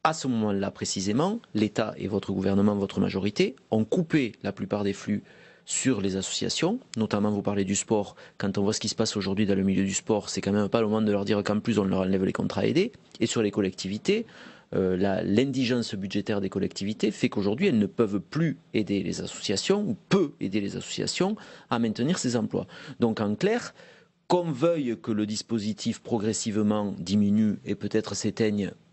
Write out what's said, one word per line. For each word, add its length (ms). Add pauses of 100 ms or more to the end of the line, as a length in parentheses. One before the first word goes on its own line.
à 100
ce 140
moment-là 420
précisément, 680 (160)
l'État 420
et 100
votre 240
gouvernement, 440
votre 240
majorité, 560 (160)
ont 140
coupé 480 (100)
la 80
plupart 320
des 100
flux 300 (420)
sur 340
les 160
associations. 640 (160)
Notamment, 360
vous 100
parlez 240
du 100
sport. 400 (220)
Quand 220
on 20
voit 120
ce 60
qui 100
se 60
passe 220
aujourd'hui 300
dans 80
le 80
milieu 200
du 120
sport, 340
c'est 120
quand 100
même 180
pas 120
le 60
moment 140
de 100
leur 140
dire 180
qu'en 160
plus 200
on 60
leur 160
enlève 220
les 100
contrats 340
aidés. 240 (280)
Et 60
sur 160
les 80
collectivités, 800 (460)
euh, 220
la, 260
l'indigence 760
budgétaire 440
des 100
collectivités 640
fait 160
qu'aujourd'hui, 400
elles 100
ne 80
peuvent 360
plus 360 (160)
aider 300
les 180
associations, 600
ou 160 (120)
peu 300
aider 220
les 160
associations, 580 (340)
à 80
maintenir 400
ces 200
emplois. 300 (320)
Donc 200
en 160
clair, 400 (520)
qu'on 220
veuille 520
que 100
le 140
dispositif 720
progressivement 1000
diminue 680
et 100
peut-être 400
s'éteigne 560 (220)